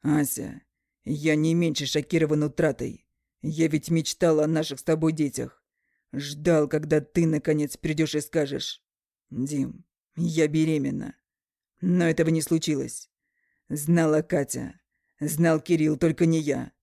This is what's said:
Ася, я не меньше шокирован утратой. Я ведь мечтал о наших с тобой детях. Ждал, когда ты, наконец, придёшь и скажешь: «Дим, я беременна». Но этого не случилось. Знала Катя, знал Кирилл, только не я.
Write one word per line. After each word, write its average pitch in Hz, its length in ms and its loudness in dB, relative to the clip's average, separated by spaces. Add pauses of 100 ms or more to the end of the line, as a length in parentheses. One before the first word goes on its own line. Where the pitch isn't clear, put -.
Ася, - 600 -2 (420)
я 151 320 0
не 160 180 2
меньше 160 320 0
шокирован 151 560 0
утратой. - 640 -2 (340)
Я 156 280 0
ведь 151 220 -2
мечтал 165 500 2
о 151 80 2
наших 156 320 -2
с - 20 -20
тобой 160 300 0
детях. 139 500 -4 (500)
Ждал, 147 540 0
когда 151 340 0
ты, 165 240 0
наконец, 151 520 0
придёшь 156 400 -2
и 151 40 0
скажешь: 143 600 -4 (480)
«Дим, 139 540 -4 (320)
я 160 320 0
беременна». 156 680 0 (680)
Но 180 240 2
этого 160 240 2
не 160 140 2
случилось. 156 680 -4 (600)
Знала 156 540 2
Катя, 135 580 -4 (380)
знал 160 420 2
Кирилл, 156 360 0
только 165 300 2
не 165 140 4
я. 135 320 -4 (100)